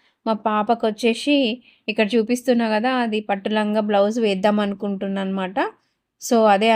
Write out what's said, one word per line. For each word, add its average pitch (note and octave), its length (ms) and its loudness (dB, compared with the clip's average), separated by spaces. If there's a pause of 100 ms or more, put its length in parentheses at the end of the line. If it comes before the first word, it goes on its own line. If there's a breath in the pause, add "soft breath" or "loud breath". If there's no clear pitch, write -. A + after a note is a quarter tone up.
(240)
మా A3 80 0 (120)
పాపకు G#3+ 420 0
వచ్చేసి A#3 480 0 (520 soft breath)
ఇక్కడ G#3+ 260 0
చూపిస్తున్నా A#3+ 520 0 (100)
కదా, A#3+ 260 0
అది G#3+ 200 -2
పట్టు G3+ 360 -4
లంగా G#3+ 320 0
బ్లౌజ్ G#3 300 2
వేద్దాం G#3 400 2
అనుకుంటున్నా G3 640 -4
అన్నమాట. F#3+ 360 -4 (640)
So, - 160 0 (180)
అదే A3 200 4